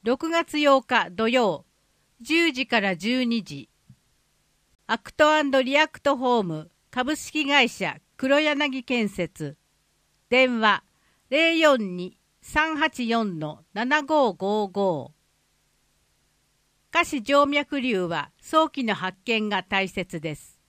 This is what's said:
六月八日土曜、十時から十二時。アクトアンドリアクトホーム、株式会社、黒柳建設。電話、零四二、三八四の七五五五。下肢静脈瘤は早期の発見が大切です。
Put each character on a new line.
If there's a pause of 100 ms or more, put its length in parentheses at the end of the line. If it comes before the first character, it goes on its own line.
六
月
八
日
土
曜、 (560)
十
時
か
ら
十
二
時。 (1160)
ア
ク
ト
ア
ン
ド
リ
ア
ク
ト
ホ
ー
ム、 (200)
株
式
会
社、 (180)
黒
柳
建
設。 (720)
電
話、 (460)
零
四
二、 (240)
三
八
四
の
七
五
五
五。 (1800)
下
肢
静
脈
瘤
は
早
期
の
発
見
が
大
切
で
す。 (120)